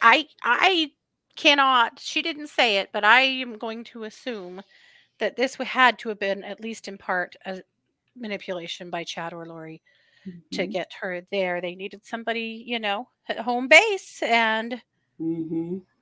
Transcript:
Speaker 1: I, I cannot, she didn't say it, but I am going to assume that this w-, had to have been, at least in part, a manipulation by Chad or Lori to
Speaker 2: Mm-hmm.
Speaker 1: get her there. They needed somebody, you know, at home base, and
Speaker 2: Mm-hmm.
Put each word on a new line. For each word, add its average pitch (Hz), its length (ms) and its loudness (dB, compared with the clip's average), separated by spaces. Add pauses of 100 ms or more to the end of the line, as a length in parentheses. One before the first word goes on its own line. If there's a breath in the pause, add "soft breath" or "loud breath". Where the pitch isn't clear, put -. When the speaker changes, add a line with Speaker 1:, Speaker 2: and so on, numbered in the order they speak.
Speaker 1:
I, 233 260 8 (160)
I 320 480 2 (440)
cannot, 269 640 4
she - 240 -4
didn't 302 240 -6
say 226 300 4
it, 196 140 0
but 208 120 -2
I 226 180 10
am 262 380 0
going 226 260 -8
to 226 200 -14
assume 196 560 -10 (580 soft breath)
that 214 160 0
this 262 180 2
w-, 247 160 -6
had 254 300 6
to 233 100 -6
have 208 100 -6
been, 196 240 -2
at 196 180 -10
least 220 260 -8
in 196 100 -12
part, 180 380 -2 (100)
a 190 160 -8 (560)
manipulation 190 720 -8
by 170 140 -4
Chad 170 300 -8
or 170 120 -12
Lori 160 360 -14 (720 loud breath)
to 196 100 -2
Speaker 2:
Mm-hmm. 185 80 -4
Speaker 1:
get 180 200 -4 (100)
her 180 200 -4 (100)
there. 180 300 0
They 180 140 -6
needed 196 280 -12
somebody, 226 640 -6
you 233 140 -4
know, 214 280 -2 (220)
at 214 120 -4
home 247 260 0
base, 381 560 -2
and 233 580 -2 (400)
Speaker 2:
Mm-hmm. 165 560 -4 (240)